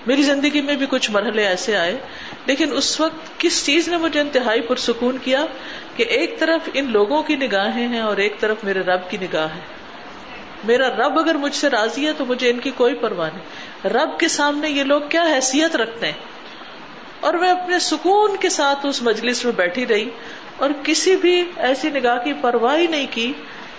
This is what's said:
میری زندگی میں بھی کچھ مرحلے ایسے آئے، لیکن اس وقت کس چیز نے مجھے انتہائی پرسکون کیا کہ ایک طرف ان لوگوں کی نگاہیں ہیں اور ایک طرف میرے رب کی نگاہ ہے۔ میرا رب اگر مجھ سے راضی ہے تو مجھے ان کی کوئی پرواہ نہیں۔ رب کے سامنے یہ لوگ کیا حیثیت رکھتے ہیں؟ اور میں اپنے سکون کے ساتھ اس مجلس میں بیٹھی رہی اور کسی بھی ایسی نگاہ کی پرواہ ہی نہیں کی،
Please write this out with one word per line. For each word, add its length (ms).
میری 160
زندگی 380
میں 160
بھی 140
کچھ 200
مرحلے 360
ایسے 300
آئے، 220
لیکن 300
اس 240
وقت 400
کس 260
چیز 220
نے 80
مجھے 240
انتہائی 400
پرسکون 580
کیا 260
کہ 60
ایک 360
طرف 360
ان 180
لوگوں 300
کی 140
نگاہیں 520
ہیں 120
اور 160
ایک 240
طرف 240
میرے 160
رب 300
کی 100
نگاہ 340
ہے۔ 60
میرا 240
رب 300
اگر 160
مجھ 200
سے 160
راضی 360
ہے 60
تو 140
مجھے 240
ان 80
کی 120
کوئی 240
پرواہ 400
نہیں۔ 580
رب 280
کے 80
سامنے 420
یہ 140
لوگ 240
کیا 140
حیثیت 540
رکھتے 300
ہیں؟ 280
اور 140
میں 160
اپنے 280
سکون 580
کے 120
ساتھ 380
اس 160
مجلس 420
میں 80
بیٹھی 340
رہی 240
اور 140
کسی 340
بھی 400
ایسی 340
نگاہ 340
کی 160
پرواہ 380
ہی 80
نہیں 240
کی، 220